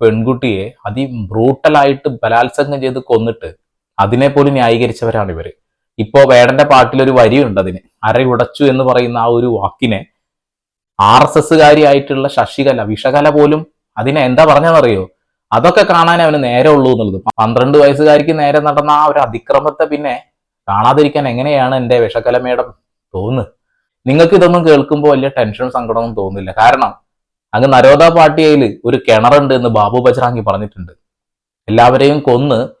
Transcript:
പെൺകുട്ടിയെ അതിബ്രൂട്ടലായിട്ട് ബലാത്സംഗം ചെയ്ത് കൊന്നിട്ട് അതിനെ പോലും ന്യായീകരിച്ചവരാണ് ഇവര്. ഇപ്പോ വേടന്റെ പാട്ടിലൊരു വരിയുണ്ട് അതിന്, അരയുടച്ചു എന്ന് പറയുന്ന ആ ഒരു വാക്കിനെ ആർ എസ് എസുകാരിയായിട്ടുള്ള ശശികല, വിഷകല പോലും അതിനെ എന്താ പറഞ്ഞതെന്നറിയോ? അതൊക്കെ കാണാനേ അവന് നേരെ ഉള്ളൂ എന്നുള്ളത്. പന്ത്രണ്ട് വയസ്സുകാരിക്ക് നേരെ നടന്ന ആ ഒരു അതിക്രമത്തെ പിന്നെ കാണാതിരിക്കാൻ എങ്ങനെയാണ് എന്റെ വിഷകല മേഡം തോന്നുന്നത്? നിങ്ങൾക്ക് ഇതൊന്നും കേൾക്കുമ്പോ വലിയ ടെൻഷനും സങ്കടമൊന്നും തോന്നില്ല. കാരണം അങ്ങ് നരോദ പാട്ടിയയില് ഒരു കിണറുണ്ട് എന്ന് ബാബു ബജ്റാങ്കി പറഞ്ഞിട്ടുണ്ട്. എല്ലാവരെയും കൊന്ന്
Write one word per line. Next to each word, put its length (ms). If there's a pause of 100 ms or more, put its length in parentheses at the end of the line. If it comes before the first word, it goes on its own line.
പെൺകുട്ടിയെ 720 (140)
അതിബ്രൂട്ടലായിട്ട് 1200
ബലാത്സംഗം 720
ചെയ്ത് 180
കൊന്നിട്ട് 540 (460)
അതിനെ 280
പോലും 260
ന്യായീകരിച്ചവരാണ് 800
ഇവര്. 200 (480)
ഇപ്പോ 200 (100)
വേടന്റെ 340
പാട്ടിലൊരു 480
വരിയുണ്ട് 500
അതിന്, 160 (260)
അരയുടച്ചു 600
എന്ന് 200
പറയുന്ന 340
ആ 80
ഒരു 200
വാക്കിനെ 600 (920)
ആർ 240
എസ് 140
എസുകാരിയായിട്ടുള്ള 880
ശശികല, 540
വിഷകല 480
പോലും 380 (300)
അതിനെ 240
എന്താ 240
പറഞ്ഞതെന്നറിയോ? 640 (440)
അതൊക്കെ 300
കാണാനേ 400
അവന് 200
നേരെ 260
ഉള്ളൂ 220
എന്നുള്ളത്. 300 (180)
പന്ത്രണ്ട് 380
വയസ്സുകാരിക്ക് 640
നേരെ 200
നടന്ന 320
ആ 140
ഒരു 140
അതിക്രമത്തെ 680
പിന്നെ 400 (440)
കാണാതിരിക്കാൻ 580
എങ്ങനെയാണ് 480
എന്റെ 240
വിഷകല 380
മേഡം 360 (420)
തോന്നുന്നത്? 320 (600)
നിങ്ങൾക്ക് 260
ഇതൊന്നും 340
കേൾക്കുമ്പോ 440
വലിയ 160
ടെൻഷനും 440
സങ്കടമൊന്നും 440
തോന്നില്ല. 360
കാരണം 560 (460)
അങ്ങ് 200
നരോദ 300 (100)
പാട്ടിയയില് 720
ഒരു 120
കിണറുണ്ട് 560
എന്ന് 160
ബാബു 280
ബജ്റാങ്കി 440
പറഞ്ഞിട്ടുണ്ട്. 500 (800)
എല്ലാവരെയും 500
കൊന്ന് 480 (120)